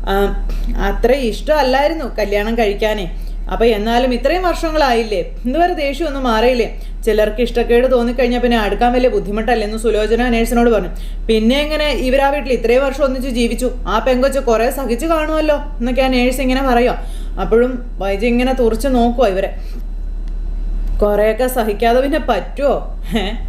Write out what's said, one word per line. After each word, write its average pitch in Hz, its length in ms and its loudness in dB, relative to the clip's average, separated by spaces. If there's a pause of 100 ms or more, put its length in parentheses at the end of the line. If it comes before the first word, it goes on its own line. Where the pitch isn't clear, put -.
ആ, 196 360 0 (320)
അത്ര 202 340 0
ഇഷ്ടമല്ലായിരുന്നു 277 920 0 (140)
കല്യാണം 208 380 -2
കഴിക്കാനേ, 214 540 0 (400)
അപ്പം 220 140 2
എന്നാലും 233 480 2
ഇത്രയും 285 300 0
വർഷങ്ങളായില്ലേ, 262 880 0 (140)
ഇതുവരെ 330 280 2
ദേഷ്യമൊന്നും 277 500 -2
മാറിയില്ലേ, 233 580 2 (240)
ചിലർക്ക് 214 360 2
ഇഷ്ടക്കേട് 240 500 2
തോന്നിക്കഴിഞ്ഞാൽ 240 480 2
പിന്നെ 240 200 2
അടുക്കാൻ 214 340 2
വലിയ 254 160 4
ബുദ്ധിമുട്ടല്ലേ 214 580 0
എന്ന് 220 100 -6
സുലോചന 220 520 0
നേഴ്സിനോട് 233 400 2
പറഞ്ഞു. 185 200 2 (380)
"പിന്നെ 226 340 2
എങ്ങനെ 302 300 0
ഇവരാ 254 380 2
വീട്ടിൽ 285 240 -2
ഇത്രയും 247 320 2
വർഷം 269 180 -2
ഒന്നിച്ച് 262 260 -2
ജീവിച്ചു? 240 420 0 (160)
ആ 208 120 2
പെങ്കൊച്ച് 262 400 2
കുറേ 226 300 2
സഹിച്ചു 262 360 -4
കാണുമല്ലോ" 311 500 0
എന്നൊക്കെ 254 460 -2
ആ 262 60 2
നേഴ്സ് 254 340 2
ഇങ്ങനെ 254 200 0
പറയുക. 247 420 2 (380)
അപ്പോഴും 233 560 0
വൈജ 196 280 -2
ഇങ്ങനെ 247 280 2
തുറിച്ച് 233 340 0
നോക്കുക 240 380 2
ഇവരെ. 190 300 0 (1500)
"കുറേയൊക്കെ 214 460 2
സഹിക്കാതെ 233 540 2
പിന്നെ 285 180 0 (100)
പറ്റുമോ, 220 720 -2 (160)
ഏ?" 202 140 -2 (180)